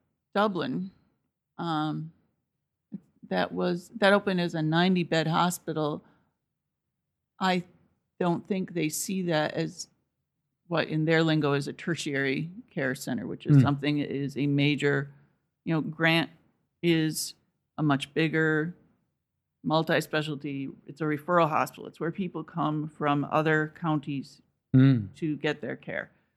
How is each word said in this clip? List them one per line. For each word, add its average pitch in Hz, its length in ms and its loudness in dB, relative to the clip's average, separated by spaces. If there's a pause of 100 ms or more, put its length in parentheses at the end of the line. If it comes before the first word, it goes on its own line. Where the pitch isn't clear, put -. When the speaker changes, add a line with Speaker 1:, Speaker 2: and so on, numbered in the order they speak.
(340)
Speaker 1:
Dublin. 185 560 0 (680)
Um, 156 540 -4 (1160)
that 180 240 -2
was, 180 460 -4
that 196 160 6
opened 202 260 2
as 170 140 -2
a 165 80 -2
ninety-bed 165 640 2
hospital. 160 760 -2 (1400)
I 180 260 0 (560)
don't 175 280 0
think 190 240 -4
they 165 160 -2
see 190 360 -4
that 156 300 0
as 165 340 -6 (800)
what 160 200 -2
in 156 160 0
their 160 180 4
lingo 156 300 2
is 143 160 -2
a 139 40 -10
tertiary 143 760 -4 (220)
care 131 220 -2
center, 123 320 -6
which - 200 -10
is 147 100 8
Speaker 2:
Hmm. 135 60 10
Speaker 1:
something 147 360 0
that 143 160 -4
is 139 220 -6
a 139 100 0
major, 143 640 2 (540)
you 165 100 0
know, 160 80 0
Grant 165 480 0 (520)
is 160 520 0 (420)
a 151 60 -2
much 143 320 0
bigger 160 600 0 (880)
multi-specialty, 156 1080 -2 (180)
it's 151 140 -14
a 160 40 -4
referral 156 440 2
hospital. 143 380 -2
It's - 140 -16
where 165 120 -4
people 170 320 -6
come 151 520 -2
from 143 340 0
other 156 500 2
counties 147 600 -4 (300)
Speaker 2:
Hmm. 131 340 6 (100)
Speaker 1:
to 151 200 -4
get 151 260 -4
their 131 140 -6
care. - 340 -10 (260)